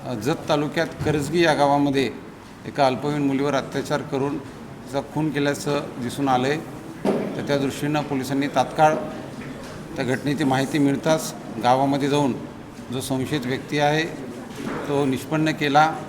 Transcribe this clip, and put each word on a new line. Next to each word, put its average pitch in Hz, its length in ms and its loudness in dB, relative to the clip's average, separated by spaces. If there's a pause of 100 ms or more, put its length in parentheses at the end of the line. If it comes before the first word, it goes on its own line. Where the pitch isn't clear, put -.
अ, 131 100 -4
जत 127 340 -2
तालुक्यात 151 380 0
करजगी 151 580 0
या 156 100 6
गावामध्ये 139 560 4 (560)
एका 139 200 2
अल्पवयीन 147 360 0
मुलीवर 139 320 2
अत्याचार 135 460 -2
करून 143 380 -2
तिचा - 640 -8
खून 151 300 -2
केल्याचं 143 500 0 (220)
दिसून 139 260 -2
आलं 127 200 4
आहे. 147 80 2 (800)
तर 123 120 -6
त्या 143 100 2
दृष्टीनं 147 440 0
पोलिसांनी 139 440 0
तात्काळ 147 480 4 (1040)
त्या 139 80 -2
घटनेची 135 400 0
माहिती 143 340 2
मिळताच 143 560 2 (280)
गावामध्ये 135 460 4
जाऊन 139 240 4 (600)
जो 127 80 -4
संशयित 131 440 -2
व्यक्ती 131 340 -2
आहे 147 240 4 (880)
तो 143 160 2
निष्पन्न 151 460 0
केला. 151 440 4 (140)